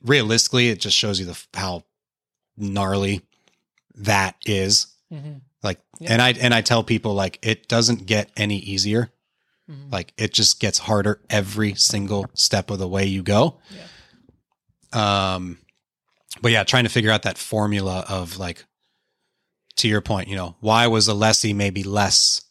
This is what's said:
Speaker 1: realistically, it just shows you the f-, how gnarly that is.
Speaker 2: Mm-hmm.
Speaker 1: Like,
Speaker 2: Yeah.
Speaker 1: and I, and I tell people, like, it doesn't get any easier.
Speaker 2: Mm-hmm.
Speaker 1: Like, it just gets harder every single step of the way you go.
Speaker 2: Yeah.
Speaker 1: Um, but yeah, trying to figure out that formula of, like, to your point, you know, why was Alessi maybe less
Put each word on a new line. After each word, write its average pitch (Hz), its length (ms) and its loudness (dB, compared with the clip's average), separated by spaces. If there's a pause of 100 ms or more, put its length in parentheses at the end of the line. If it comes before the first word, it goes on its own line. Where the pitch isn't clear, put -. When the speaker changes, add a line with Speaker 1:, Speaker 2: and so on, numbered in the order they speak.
Speaker 1:
realistically, 120 680 4
it 104 120 -2
just 101 160 0
shows 104 220 0
you 95 80 -6
the 87 60 -10
f-, - 220 -18
how 92 300 -6 (720)
gnarly 98 640 -2 (760)
that 98 480 4
is. 101 440 0 (240)
Speaker 2:
Mm-hmm. 147 260 -14 (240)
Speaker 1:
Like, - 180 -4 (180)
Speaker 2:
Yeah. 165 140 -4
Speaker 1:
and 120 100 4
I, 123 100 6
and 120 220 2
I 113 60 4
tell 113 240 2
people, 107 300 -2
like, 95 280 -4
it 110 260 -4
doesn't 117 380 0
get 104 300 -2
any 104 220 -4
easier. 98 520 -2 (600)
Speaker 2:
Mm-hmm. 139 200 -20
Speaker 1:
Like, 92 280 -8
it 110 160 -4
just - 260 2
gets 101 180 0
harder 104 420 0 (100)
every 101 460 -2
single 101 580 0
step - 360 0
of 101 80 -6
the 92 100 -6
way 98 180 0
you 95 160 -2
go. 104 360 2 (1300)
Speaker 2:
Yeah. 101 440 0
Speaker 1:
Um, 90 220 -10 (840)
but 120 100 2
yeah, 107 120 4
trying 123 200 2
to 110 60 -2
figure 110 200 2
out 107 120 2
that - 160 -4
formula 101 720 -4
of, 92 300 -8
like, 87 260 -10 (1120)
to 113 120 0
your 107 120 2
point, 98 280 -4
you 101 80 -8
know, 87 240 -8
why 110 260 4
was 110 220 2
Alessi 107 460 2
maybe 101 280 -2
less 98 680 2